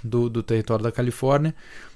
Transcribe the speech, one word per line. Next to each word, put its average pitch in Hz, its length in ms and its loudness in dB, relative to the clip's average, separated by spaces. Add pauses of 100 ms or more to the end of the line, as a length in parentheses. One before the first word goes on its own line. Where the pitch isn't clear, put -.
do, 120 260 2
do 113 140 -2
território 110 400 0
da 117 80 0
Califórnia. 135 640 2 (400)